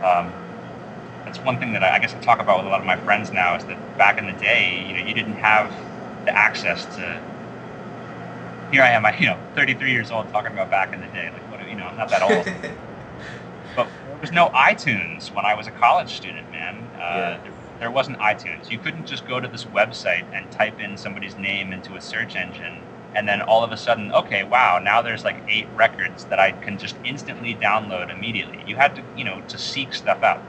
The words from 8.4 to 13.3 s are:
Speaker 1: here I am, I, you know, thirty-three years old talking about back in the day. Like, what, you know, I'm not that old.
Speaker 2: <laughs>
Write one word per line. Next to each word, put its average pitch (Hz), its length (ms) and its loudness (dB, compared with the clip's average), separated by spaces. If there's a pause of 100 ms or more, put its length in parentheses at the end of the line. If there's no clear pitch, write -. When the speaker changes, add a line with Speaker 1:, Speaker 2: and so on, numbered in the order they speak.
Speaker 1:
here 135 120 6
I 127 80 10
am, 110 160 6
I, 107 100 4
you 170 80 2
know, 107 140 2 (160)
thirty-three 131 360 2
years 113 200 0
old 110 180 -2
talking 107 240 0
about 95 180 -2
back 95 220 2
in 92 80 -10
the 90 60 -12
day. 90 240 -8
Like, 87 200 -14
what, - 160 -12
you 110 80 -10
know, 92 120 -8
I'm 92 100 -10
not 110 140 -4
that 98 100 4
old. 101 260 6
Speaker 2:
<laughs> 185 80 -6 (1200)